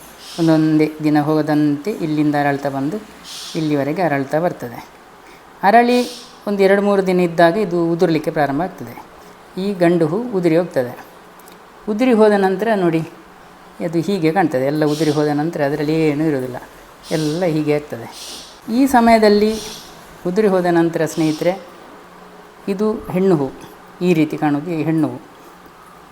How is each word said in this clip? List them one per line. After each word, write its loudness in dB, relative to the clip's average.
ಒಂದೊಂದೇ 4
ದಿನ 2
ಹೋದಂತೆ 0
ಇಲ್ಲಿಂದ 0
ಅರಳ್ತಾ 0
ಬಂದು -4
ಇಲ್ಲಿವರೆಗೆ -2
ಅರಳ್ತಾ -2
ಬರ್ತದೆ. -6
ಅರಳಿ 4
ಒಂದು 0
ಎರಡು 4
ಮೂರು 2
ದಿನ 2
ಇದ್ದಾಗ 4
ಇದು -2
ಉದುರ್ಲಿಕ್ಕೆ 0
ಪ್ರಾರಂಭ -2
ಆಗ್ತದೆ. -12
ಈ -4
ಗಂಡು 2
ಹೂ -4
ಉದುರಿ 2
ಹೋಗ್ತದೆ. -2
ಉದುರಿ 2
ಹೋದ 6
ನಂತರ 0
ನೋಡಿ 0
ಅದು -4
ಹೀಗೆ -2
ಕಾಣ್ತದೆ. 0
ಎಲ್ಲ 0
ಉದುರಿ 0
ಹೋದ 0
ನಂತರ -2
ಅದರಲ್ಲಿ -2
ಏನೂ 0
ಇರೋದಿಲ್ಲ, -2
ಎಲ್ಲ -2
ಹೀಗೆ 0
ಆಗ್ತದೆ. -6
ಈ 4
ಸಮಯದಲ್ಲಿ 4
ಉದುರಿ 2
ಹೋದ 2
ನಂತರ 2
ಸ್ನೇಹಿತರೆ -2
ಇದು -2
ಹೆಣ್ಣು 2
ಹೂ, 0
ಈ 4
ರೀತಿ 0
ಕಾಣೋದು -2
ಈ -4
ಹೆಣ್ಣು 0
ಹೂ. -10